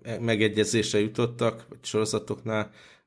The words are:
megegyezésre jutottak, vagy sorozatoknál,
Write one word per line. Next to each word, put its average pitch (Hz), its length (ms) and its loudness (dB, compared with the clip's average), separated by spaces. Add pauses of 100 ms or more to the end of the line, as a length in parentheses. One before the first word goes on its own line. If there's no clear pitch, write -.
(200)
megegyezésre 107 800 2
jutottak, 113 680 0
vagy - 160 -18
sorozatoknál, 107 840 -2 (360)